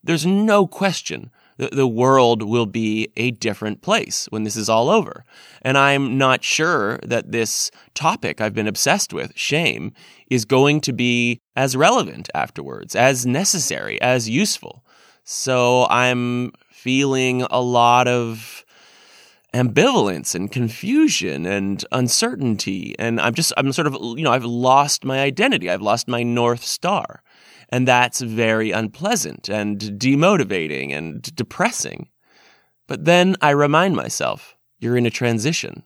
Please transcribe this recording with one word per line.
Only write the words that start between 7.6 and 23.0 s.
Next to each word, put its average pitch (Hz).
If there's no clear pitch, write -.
topic 160
I've 107
been 107
obsessed 147
with, 78
shame, 127
is 127
going 139
to 131
be 120
as 131
relevant 131
afterwards, 64
as 123
necessary, 127
as 120
useful. -
So 127
I'm 123
feeling 127
a 127
lot 123
of 117
ambivalence 123
and 92
confusion 120
and 98
uncertainty. 120
And 117